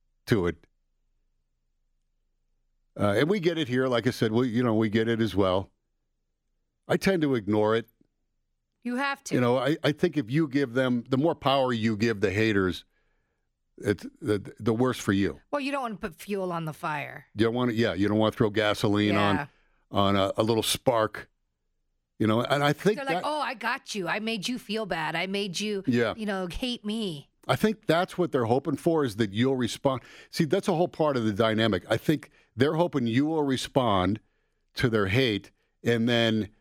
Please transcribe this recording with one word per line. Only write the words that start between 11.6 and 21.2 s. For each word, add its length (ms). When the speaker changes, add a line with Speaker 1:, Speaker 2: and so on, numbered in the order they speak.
Speaker 1:
you 240
give 240
the 100
haters, 540
it's 260
the, 400
the 140
worse 240
for 140
you. 280
Speaker 2:
Well, 100
you 120
don't 100
wanna 140
put 200
fuel 360
on 140
the 60
fire. 600
Speaker 1:
You 120
don't 80
wanna, 180
yeah, 220
you 140
don't 100
wanna 140
throw 180
gasoline 640
on, 200
Speaker 2:
Yeah. 100
Speaker 1:
on 260
a, 200
a 60
little 200
spark. 680